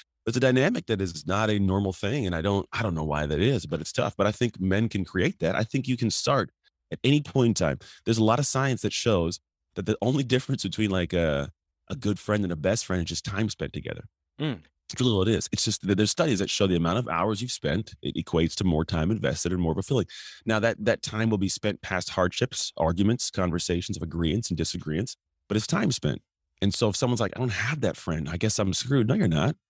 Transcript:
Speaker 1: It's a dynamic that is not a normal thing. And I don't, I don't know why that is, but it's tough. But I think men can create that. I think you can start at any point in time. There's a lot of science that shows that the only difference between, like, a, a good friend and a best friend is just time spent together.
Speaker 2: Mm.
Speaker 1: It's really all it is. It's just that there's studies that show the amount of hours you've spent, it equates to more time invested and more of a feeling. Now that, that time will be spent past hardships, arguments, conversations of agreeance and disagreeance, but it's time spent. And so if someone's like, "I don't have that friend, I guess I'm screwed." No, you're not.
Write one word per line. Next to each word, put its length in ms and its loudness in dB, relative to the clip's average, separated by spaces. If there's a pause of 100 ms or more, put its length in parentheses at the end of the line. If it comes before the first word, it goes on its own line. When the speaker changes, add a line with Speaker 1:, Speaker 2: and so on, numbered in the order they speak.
(260)
Speaker 1:
It's 100 -2
a 40 2
dynamic 460 2
that 160 0
is 240 -6
not 240 2
a 80 2
normal 340 2
thing. 340 -2
And 80 -2
I 60 -2
don't, 320 0
I 100 -4
don't 120 -2
know 100 -2
why 220 0
that 140 0
is, 260 0
but 140 -4
it's 120 -8
tough. 240 -2
But 100 2
I 60 4
think 260 -2
men 300 2
can 160 -2
create 360 0
that. 140 0
I 100 2
think 220 -4
you 120 0
can 120 0
start 400 0 (400)
at 140 -8
any 160 4
point 280 2
in 60 4
time. 240 0 (260)
There's 140 2
a 60 4
lot 140 6
of 80 0
science 360 0
that 120 -2
shows 440 0 (360)
that 120 -6
the 140 0
only 240 2
difference 380 0
between, 280 -2
like, 220 0
a, 380 0 (380)
a 80 -6
good 220 -2
friend 240 0
and 100 -2
a 40 -4
best 300 0
friend 160 0
is 60 -4
just 160 -6
time 260 -2
spent 240 -8
together. 320 -10 (320)
Speaker 2:
Mm. 260 -6 (280)
Speaker 1:
It's 80 -8
really 140 4
all 80 4
it 60 4
is. 240 2
It's 120 -2
just 220 -4
that 100 4
there's 140 4
studies 300 2
that 100 -2
show 160 2
the 100 2
amount 220 2
of 100 -4
hours 320 0
you've 100 -6
spent, 520 -4
it 140 -6
equates 400 0
to 80 -2
more 200 2
time 260 0
invested 420 0
and 80 -2
more 120 2
of 60 0
a 40 -4
feeling. 240 0 (380)
Now 160 2
that, 240 0
that 180 2
time 280 0
will 80 4
be 100 2
spent 340 -2
past 280 -4
hardships, 640 0
arguments, 540 2
conversations 640 -2
of 60 -8
agreeance 480 -2
and 80 -2
disagreeance, 580 -4 (320)
but 80 0
it's 100 0
time 240 2
spent. 320 -2 (380)
And 140 2
so 160 2
if 60 -4
someone's 240 0
like, 140 0
"I 60 -8
don't 100 0
have 300 -4
that 160 0
friend, 320 -4
I 80 -6
guess 220 0
I'm 140 2
screwed." 360 2
No, 60 4
you're 140 2
not. 280 2 (140)